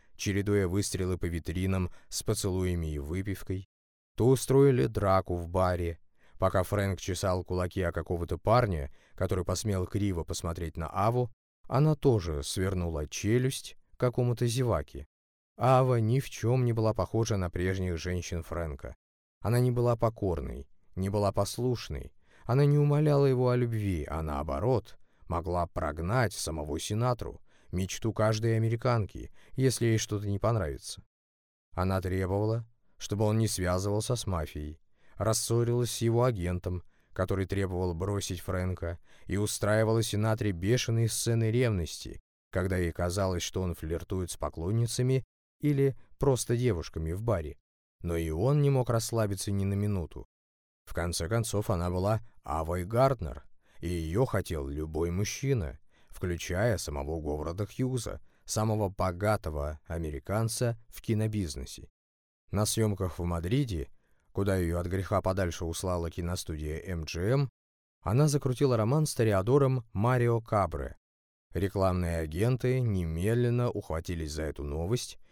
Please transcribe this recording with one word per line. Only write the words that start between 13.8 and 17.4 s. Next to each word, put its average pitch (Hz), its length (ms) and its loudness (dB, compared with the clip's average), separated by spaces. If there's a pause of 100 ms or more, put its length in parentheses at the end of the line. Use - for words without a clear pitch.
какому-то 123 500 2
зеваке. 107 600 -2 (520)
Ава 127 420 6
ни 117 200 4
в - 100 -10
чём 123 340 0
не 120 80 2
была 110 220 2
похожа 113 420 0
на 90 140 -2